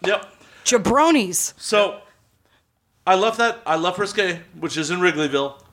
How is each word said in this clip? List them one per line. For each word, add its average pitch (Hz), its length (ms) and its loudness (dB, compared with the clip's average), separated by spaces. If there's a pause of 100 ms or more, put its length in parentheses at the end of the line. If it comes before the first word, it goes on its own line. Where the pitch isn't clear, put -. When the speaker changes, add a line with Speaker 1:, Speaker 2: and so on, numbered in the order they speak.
Speaker 1:
yep. 202 220 -2 (360)
Speaker 2:
Jabronis. 240 920 2
Speaker 1:
So, 208 420 0 (1040)
I 185 100 4
left 220 200 0
that. 233 300 -2
I 160 100 0
left 180 220 -2
Risque, 196 420 -4 (180)
which 151 200 -6
is 156 120 -4
in 180 100 -4
Wrigleyville. 147 600 0 (120)